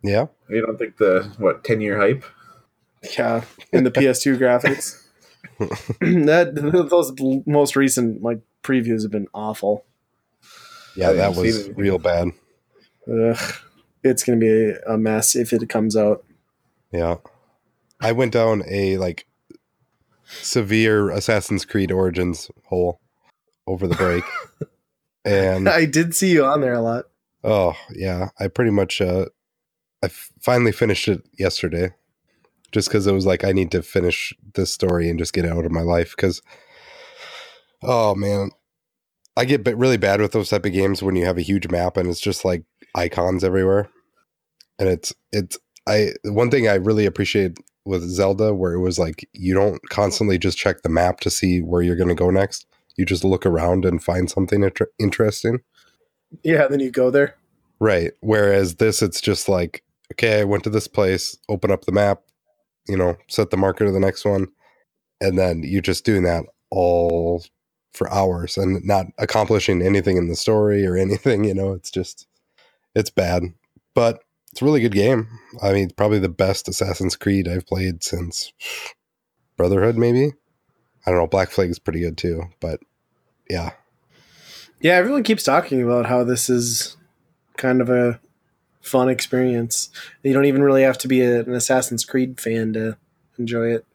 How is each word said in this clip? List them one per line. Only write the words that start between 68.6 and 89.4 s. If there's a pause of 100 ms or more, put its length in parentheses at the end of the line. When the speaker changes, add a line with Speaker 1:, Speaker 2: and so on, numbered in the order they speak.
Speaker 1:
not (100)
accomplishing
anything
in
the
story
or
<laughs>
anything,
you
know,
it's
just, (680)
it's
bad, (500)
but (300)
it's
a
really
good
game. (340)
I
mean,
probably
the
best
Assassin's
Creed
I've
played
since (1040)
Brotherhood,
maybe. (720)
I
don't
know.
Black
Flag
is
pretty
good
too, (160)
but (680)
yeah. (1120)
Speaker 3:
Yeah,
everyone
keeps
talking
about
how
this
is (600)
kind
of
a (640)
fun
experience. (340)